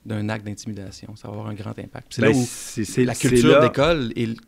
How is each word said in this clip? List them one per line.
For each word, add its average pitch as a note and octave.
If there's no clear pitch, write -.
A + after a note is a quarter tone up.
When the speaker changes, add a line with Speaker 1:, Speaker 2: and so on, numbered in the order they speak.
Speaker 1:
d'un G#2
acte G#2+
d'intimidation ? G#2
Ça -
va G#2
avoir G#2+
un G#2+
grand G#2+
impact. -
Puis -
c'est -
Speaker 2:
Ben, -
Speaker 1:
là C3+
où B2
Speaker 2:
c'est, -
c'est, B2+
Speaker 1:
la A#2+
Speaker 2:
c'est -
Speaker 1:
culture B2
Speaker 2:
là. -
Speaker 1:
d'école D3+
et -
l-, A2+